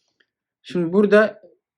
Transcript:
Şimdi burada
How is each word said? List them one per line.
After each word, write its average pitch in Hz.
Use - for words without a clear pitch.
Şimdi 170
burada 208